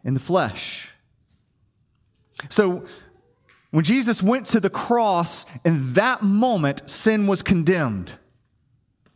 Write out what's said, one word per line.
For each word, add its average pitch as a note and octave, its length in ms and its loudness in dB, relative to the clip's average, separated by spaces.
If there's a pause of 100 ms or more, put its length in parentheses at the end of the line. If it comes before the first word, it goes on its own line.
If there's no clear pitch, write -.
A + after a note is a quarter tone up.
in C3+ 120 -2
the C3 60 0
flesh." - 720 -4 (1600)
So, F3+ 360 0 (840)
when D#3 140 2
Jesus A3+ 380 0
went A3+ 240 0
to A3+ 140 2
the F#3 100 0
cross, G3+ 760 0 (200)
in C#3 280 0
that A3+ 300 2
moment, G3+ 680 0
sin G#3+ 380 0
was F#3+ 160 0
condemned. D3+ 680 0 (1040)